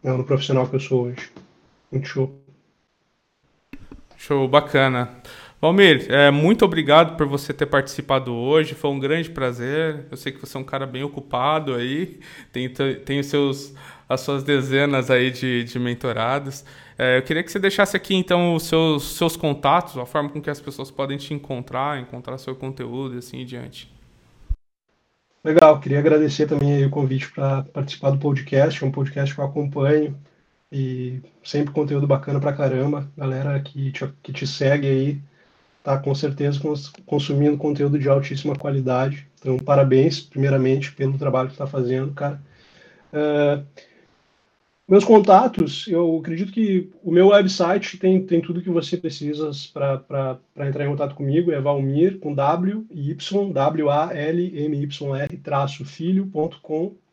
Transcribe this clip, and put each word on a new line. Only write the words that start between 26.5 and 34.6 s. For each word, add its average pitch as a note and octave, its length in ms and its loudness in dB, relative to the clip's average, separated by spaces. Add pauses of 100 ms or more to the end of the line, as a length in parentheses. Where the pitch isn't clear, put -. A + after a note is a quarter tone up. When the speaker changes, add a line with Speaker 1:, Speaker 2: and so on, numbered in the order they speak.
Speaker 1:
aí C#3 120 2
o C3+ 40 2
convite C3+ 400 -2
pra C3+ 340 -2
participar C#3 460 -4
do C#3 80 2
podcast, C#3 640 0
é C#3 40 -2
um B2+ 40 0
podcast C#3 440 -4
que - 60 -10
eu C#3 40 -2
acompanho C#3+ 720 0 (540)
e B2+ 480 -6 (220)
sempre D3 320 -4
conteúdo C#3+ 320 0
bacana C#3 340 0
pra C#3+ 120 -2
caramba. C#3 640 -2
Galera C3+ 460 -4
que C3+ 320 -6
te, - 140 -8 (160)
que - 100 -14
te C#3 140 -8
segue C#3 400 0